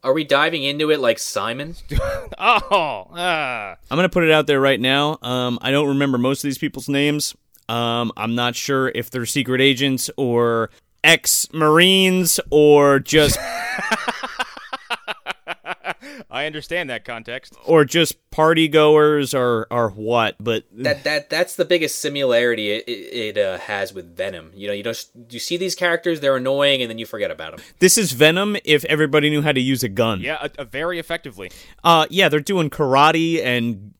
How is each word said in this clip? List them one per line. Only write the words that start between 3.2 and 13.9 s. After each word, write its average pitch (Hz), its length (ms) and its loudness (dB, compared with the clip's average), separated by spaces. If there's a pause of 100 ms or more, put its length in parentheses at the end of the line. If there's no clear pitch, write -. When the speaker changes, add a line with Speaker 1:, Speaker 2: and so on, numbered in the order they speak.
Speaker 3:
I'm - 40 -2
gonna 175 140 2
put 175 160 0
it 160 60 4
out 151 160 4
there 143 120 2
right 135 220 2
now. 139 400 0
Um, 123 400 -4
I - 100 -4
don't 143 160 2
remember 139 300 0
most 131 220 0
of - 100 -6
these 131 80 -6
people's 139 320 -8
names. 147 440 0 (360)
Um, 117 480 -2
I'm 113 180 -4
not 120 200 -2
sure 131 400 -2
if 120 160 -8
they're 123 160 -6
secret 127 340 0
agents 135 560 2
or 117 540 0 (320)
ex-Marines 175 1400 4 (100)
or 147 500 6
just 147 440 2
Speaker 2:
<laughs> - 40 -8 (2750)